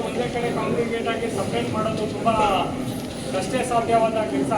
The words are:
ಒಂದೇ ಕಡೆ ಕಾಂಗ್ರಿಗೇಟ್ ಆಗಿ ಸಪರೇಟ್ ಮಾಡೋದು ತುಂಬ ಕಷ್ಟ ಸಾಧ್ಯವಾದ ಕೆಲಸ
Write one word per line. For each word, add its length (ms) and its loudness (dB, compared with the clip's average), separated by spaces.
ಒಂದೇ 260 0
ಕಡೆ 140 0
ಕಾಂಗ್ರಿಗೇಟ್ 540 0
ಆಗಿ 140 -2
ಸಪರೇಟ್ 380 0
ಮಾಡೋದು 380 0
ತುಂಬ 160 0
ಕಷ್ಟ 200 -2
ಸಾಧ್ಯವಾದ 600 2
ಕೆಲಸ 260 0